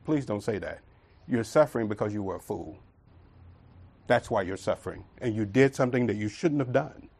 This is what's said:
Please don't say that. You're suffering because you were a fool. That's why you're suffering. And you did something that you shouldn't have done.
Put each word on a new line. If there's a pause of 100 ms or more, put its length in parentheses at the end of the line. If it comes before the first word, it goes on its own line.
Please
don't
say
that. (480)
You're
suffering
because
you
were
a
fool. (1300)
That's
why
you're
suffering. (140)
And
you
did
something
that
you
shouldn't
have
done. (100)